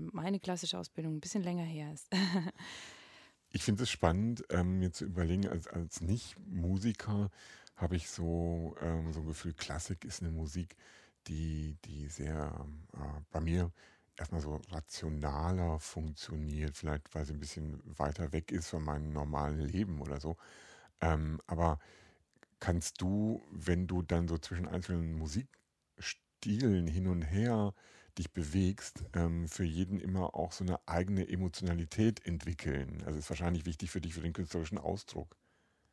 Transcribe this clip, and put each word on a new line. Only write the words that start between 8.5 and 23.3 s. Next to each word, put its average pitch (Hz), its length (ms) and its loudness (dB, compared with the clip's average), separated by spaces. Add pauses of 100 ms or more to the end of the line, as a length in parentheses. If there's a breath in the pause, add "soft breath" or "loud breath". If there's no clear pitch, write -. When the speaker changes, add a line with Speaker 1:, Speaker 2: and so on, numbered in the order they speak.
Speaker 2:
ähm, 82 320 0
so 78 80 -2
ein 76 60 -4
Gefühl, 80 260 -4
Klassik - 500 -6
ist - 180 -8
eine 85 100 -2
Musik, 80 440 -4 (520 loud breath)
die, 78 580 -2
die 73 240 -6
sehr, 73 560 -4 (280)
äh, 71 280 -6 (100)
bei 82 80 0
mir 85 320 2 (460 soft breath)
erstmal - 240 -2
so 76 180 -2 (120)
rationaler 80 1080 0
funktioniert, 76 960 -4
vielleicht 73 400 -4
weil 78 80 0
sie 71 80 -4
ein 73 80 -4
bisschen 73 460 -6
weiter 76 480 -2
weg 80 180 0
ist 87 160 -2
von 82 160 -2
meinem 76 300 0
normalen 73 480 0
Leben 85 400 0
oder 69 180 -4
so. 78 160 -2 (640 loud breath)
Ähm, 78 480 4
aber 82 320 4 (800 loud breath)
kannst - 420 0
du, 104 400 2 (100)